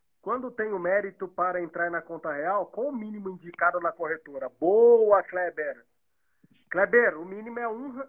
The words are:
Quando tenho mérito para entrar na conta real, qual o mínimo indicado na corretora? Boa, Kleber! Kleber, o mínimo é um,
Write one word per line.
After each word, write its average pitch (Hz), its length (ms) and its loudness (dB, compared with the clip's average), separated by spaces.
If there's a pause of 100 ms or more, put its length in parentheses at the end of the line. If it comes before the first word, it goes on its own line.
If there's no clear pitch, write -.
(220)
Quando 247 300 -6
tenho 214 260 -4
mérito 190 500 -2
para 180 340 -2
entrar 170 280 -4
na 170 120 -4
conta 160 320 -8
real, 170 320 -2
qual 247 220 -6
o 285 80 -6
mínimo 214 340 -10
indicado 175 500 -2
na 170 120 -2
corretora? 151 580 -8 (100)
Boa, 214 640 6
Kleber! 151 600 -6 (840)
Kleber, 196 480 4
o 165 80 -12
mínimo 220 340 -12
é 240 80 -4
um, 247 420 -10